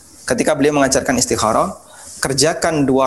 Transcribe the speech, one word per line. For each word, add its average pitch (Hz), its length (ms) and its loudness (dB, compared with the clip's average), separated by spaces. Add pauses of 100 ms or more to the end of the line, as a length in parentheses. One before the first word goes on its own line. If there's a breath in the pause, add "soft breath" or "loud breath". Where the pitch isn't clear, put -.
(260)
Ketika 135 320 0
beliau 143 240 2
mengajarkan 135 400 0
istikharah, 120 560 0 (400 loud breath)
kerjakan 147 720 0
dua 131 180 4